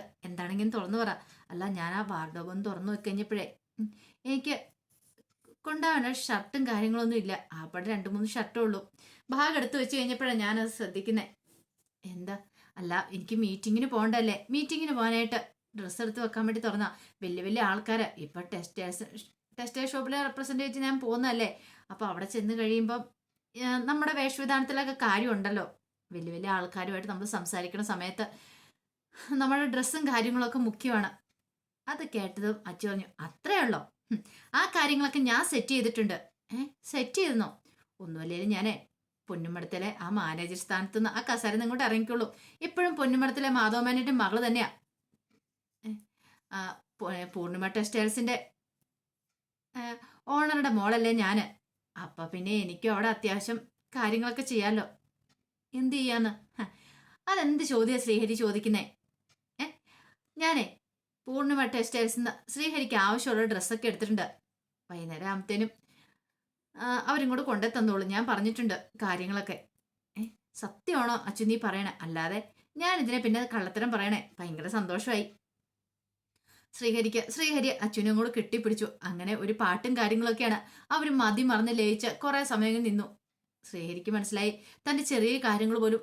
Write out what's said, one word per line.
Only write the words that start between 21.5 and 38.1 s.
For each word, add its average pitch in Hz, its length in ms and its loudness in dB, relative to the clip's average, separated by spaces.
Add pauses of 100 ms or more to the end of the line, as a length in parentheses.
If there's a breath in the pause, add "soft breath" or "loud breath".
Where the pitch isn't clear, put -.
അപ്പൊ 196 160 -6
അവിടെ 185 200 -4
ചെന്ന് 214 280 -2
കഴിയുമ്പം, 226 480 2 (540)
ഏ, 247 100 -4 (180)
നമ്മുടെ 302 300 2
വേഷവിധാനത്തിലൊക്കെ 269 800 0
കാര്യമുണ്ടല്ലോ. 208 720 0 (460)
വലിയ 170 200 -8
വലിയ 180 180 -4
ആൾക്കാരുമായിട്ട് 190 600 -2
നമ്മൾ 190 160 -6
സംസാരിക്കണ 185 560 -4
സമയത്ത് 185 440 -4 (1080 loud breath)
നമ്മുടെ 277 340 2
ഡ്രസ്സും 262 420 0
കാര്യങ്ങളൊക്കെ 247 520 2
മുഖ്യമാണ്." 220 500 0 (800)
അത് 302 200 -6
കേട്ടതും 202 480 -4 (120)
അച്ചു 175 200 -6
പറഞ്ഞു, 196 200 -4 (120)
"അത്രേ 302 400 -2
ഉള്ളോ? 226 220 2 (220)
ഹും, 214 160 -4 (340 loud breath)
ആ 330 120 4
കാര്യങ്ങളൊക്കെ 285 540 2
ഞാൻ 254 260 4
സെറ്റ് 254 220 0
ചെയ്തിട്ടുണ്ട്." 220 500 2 (340)
"ഏ, 226 60 -6 (260)
സെറ്റ് 254 300 -4
ചെയ്തെന്നോ?" 254 360 2 (500 soft breath)
"ഒന്നുമല്ലേലും 170 500 -4